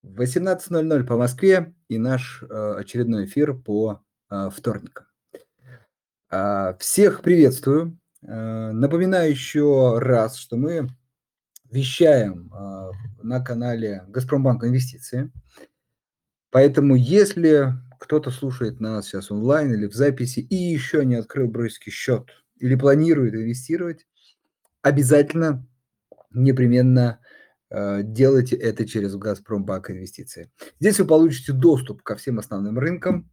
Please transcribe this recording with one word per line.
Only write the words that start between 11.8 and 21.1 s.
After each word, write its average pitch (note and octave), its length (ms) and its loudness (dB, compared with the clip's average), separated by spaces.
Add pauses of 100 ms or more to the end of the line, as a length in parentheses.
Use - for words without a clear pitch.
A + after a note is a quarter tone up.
э, F#2+ 380 -12 (320)
на B2+ 200 -4
канале A#2 640 -6
«Газпромбанк B2+ 560 -2
Инвестиции». B2+ 680 -4 (1160)
Поэтому, C#3 460 4
если D#3 800 4 (260)
кто-то D3+ 320 -2
слушает B2+ 480 -6
нас A2 280 -6
сейчас G2 240 -10
онлайн B2+ 420 0
или G#2 140 -2
в G#2 80 -10
записи B2+ 440 -2
и - 160 -6
ещё D#3+ 480 -2
не B2 120 2